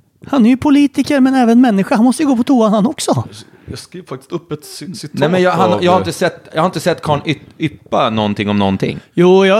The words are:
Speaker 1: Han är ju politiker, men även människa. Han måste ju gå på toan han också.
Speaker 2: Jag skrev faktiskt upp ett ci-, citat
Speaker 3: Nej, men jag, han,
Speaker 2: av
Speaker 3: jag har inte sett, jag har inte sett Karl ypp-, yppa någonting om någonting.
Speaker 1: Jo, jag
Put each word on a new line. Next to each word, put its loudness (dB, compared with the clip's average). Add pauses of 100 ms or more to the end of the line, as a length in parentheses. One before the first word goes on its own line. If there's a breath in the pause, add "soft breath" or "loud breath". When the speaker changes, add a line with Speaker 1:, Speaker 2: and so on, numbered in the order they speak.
(280)
Speaker 1:
Han 2
är 4
ju 2
politiker, 0
men 2
även 4
människa. 2
Han 2
måste 0
ju 0
gå 2
på -2
toan 2
han 2
också. -4 (420)
Speaker 2:
Jag -14
skrev -18
faktiskt -14
upp -10
ett -10
ci-, -14
citat -10
Speaker 3:
Nej, 2
men 0
jag, 2
han, 2
Speaker 2:
av -2
Speaker 3:
jag 4
har 4
inte -6
sett, -4
jag -2
har 0
inte -4
sett -2
Karl -2
ypp-, -4 (180)
yppa -4
någonting -2
om 0
någonting. -2 (140)
Speaker 1:
Jo, 4
jag 2